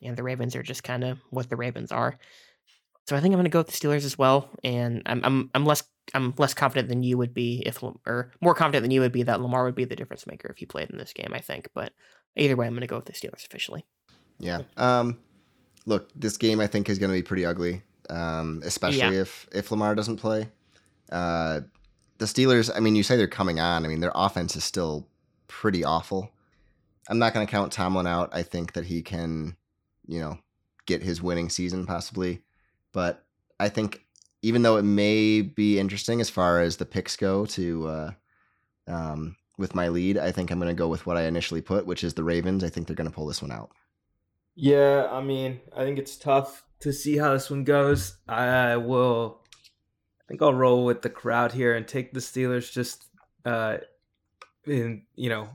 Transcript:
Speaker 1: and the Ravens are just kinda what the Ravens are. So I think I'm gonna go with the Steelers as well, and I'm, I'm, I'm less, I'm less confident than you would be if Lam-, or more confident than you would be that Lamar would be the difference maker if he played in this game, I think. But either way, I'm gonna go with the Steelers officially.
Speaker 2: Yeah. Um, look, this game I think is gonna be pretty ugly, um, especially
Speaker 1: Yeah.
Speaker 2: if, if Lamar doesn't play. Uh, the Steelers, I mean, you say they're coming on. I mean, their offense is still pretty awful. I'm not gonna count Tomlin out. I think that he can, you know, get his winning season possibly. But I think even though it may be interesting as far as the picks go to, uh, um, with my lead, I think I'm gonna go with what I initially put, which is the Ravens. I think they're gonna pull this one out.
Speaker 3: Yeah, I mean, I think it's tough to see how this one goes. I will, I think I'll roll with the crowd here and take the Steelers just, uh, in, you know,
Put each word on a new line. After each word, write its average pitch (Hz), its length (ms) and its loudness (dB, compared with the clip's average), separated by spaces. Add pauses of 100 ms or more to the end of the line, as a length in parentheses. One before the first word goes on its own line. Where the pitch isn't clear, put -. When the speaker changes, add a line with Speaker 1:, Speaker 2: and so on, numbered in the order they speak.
Speaker 1:
and 123 140 -8
the 120 80 -8
Ravens 123 320 -4
are 123 80 -8
just - 200 -12
kinda 127 360 -4 (100)
what 127 200 -6
the 143 80 -4
Ravens 120 340 -6
are. 120 260 -2 (920)
So 143 80 -2
I 139 60 2
think 190 120 6
I'm 180 60 4
gonna 175 100 4
go 165 100 4
with 160 80 0
the - 60 -12
Steelers 143 320 0
as 135 120 -6
well, 135 320 4 (140)
and 120 420 -2
I'm, 123 180 -2
I'm, 131 300 2
I'm 143 120 2
less, 151 180 2 (300)
I'm 127 240 0
less 139 160 2
confident 127 360 0
than 123 140 0
you 123 140 2
would 123 160 -2
be 120 320 -4
if - 180 -6
Lam-, - 220 -10
or 123 340 -4
more 170 160 6
confident 147 280 4
than 123 80 2
you 131 100 6
would 123 100 4
be 120 120 0
that 117 180 0
Lamar 127 240 0
would 127 100 -2
be 127 100 -2
the 120 100 -8
difference - 320 -12
maker - 220 -14
if - 80 -14
he - 80 -14
played - 240 -8
in - 80 -12
this - 160 -14
game, - 200 -10
I 127 60 -8
think. - 340 -12
But - 200 -8 (420)
either 139 200 2
way, 120 120 -2
I'm 117 60 -6
gonna 120 140 -8
go 117 100 -8
with 113 80 -12
the - 80 -18
Steelers - 320 -14
officially. - 400 -12 (540)
Speaker 2:
Yeah. 87 220 -6 (160)
Um, 120 420 2 (680)
look, 104 300 -2
this 107 220 -4
game 110 220 2
I 104 80 2
think 101 220 0
is 98 100 0
gonna 95 140 2
be 90 100 0
pretty 92 220 -2
ugly, 87 360 -2 (280)
um, 80 540 -4
especially 95 360 -2 (160)
Speaker 1:
Yeah. 95 60 2
Speaker 2:
if, - 300 -8
if 101 200 -4
Lamar 107 240 0
doesn't 107 220 -4
play. 110 320 -2 (600)
Uh, 82 500 -2 (580)
the 110 60 -2
Steelers, 127 480 4
I 104 60 -2
mean, 110 160 6
you 104 80 6
say 123 140 4
they're 101 100 4
coming 87 320 -2
on. 82 240 0
I 80 40 -2
mean, 78 120 -4
their 87 140 0
offense 87 420 0
is 76 80 -6
still 80 440 -4 (400)
pretty 95 360 0
awful. 82 480 -2 (800)
I'm 113 100 2
not 113 140 2
gonna 107 140 0
count 101 240 -2
Tomlin 92 340 0
out. 87 280 -2
I 85 100 -4
think 85 300 -8
that 82 120 -6
he 85 160 -4
can, 82 540 -6 (500)
you 82 140 -8
know, 78 200 -10 (460)
get 87 160 -2
his 85 200 -4
winning 85 280 -2
season 90 360 -4
possibly. 90 560 -6 (500)
But 87 340 -4 (340)
I 104 100 2
think 107 320 -4 (400)
even 113 200 4
though 113 160 6
it 101 60 4
may 107 580 4
be 104 380 2
interesting 101 400 -2
as 110 100 0
far 87 320 4
as 85 160 0
the 85 80 -6
picks - 300 -6
go 98 300 0
to, 82 420 -4
uh, 78 240 -6 (760)
um, 82 480 -6 (220)
with 95 160 -4
my 87 140 0
lead, 90 300 2
I 85 140 0
think 90 200 -4
I'm 87 80 -2
gonna 85 140 -2
go 85 160 0
with 80 160 -4
what 87 100 -2
I 85 80 0
initially 82 380 -2
put, 95 240 -2
which 90 180 -6
is 80 100 -4
the 82 100 -4
Ravens. 87 400 0
I 85 60 -2
think 82 180 -8
they're 78 80 -6
gonna 80 140 -4
pull 78 180 -8
this - 140 -8
one 73 100 -10
out. 53 200 -14 (840)
Speaker 3:
Yeah, 143 560 6
I 131 100 -4
mean, 131 400 -4 (140)
I 131 80 -2
think 139 160 -2
it's - 180 -10
tough 139 480 0 (140)
to 147 120 -4
see 147 260 0
how 147 160 2
this 135 160 -2
one 139 140 -4
goes. 143 540 4 (100)
I 123 500 2
will, 120 640 2 (800)
I - 60 -20
think - 140 -4
I'll 143 120 6
roll 127 300 6
with 120 200 0
the 120 60 -2
crowd 117 440 0
here 120 220 2
and 113 120 -6
take 127 240 -6
the 131 80 -8
Steelers 123 520 -2
just, - 340 -6 (400)
uh, 113 320 -2 (880)
in, 117 380 -2 (120)
you 123 140 -4
know, 110 260 -4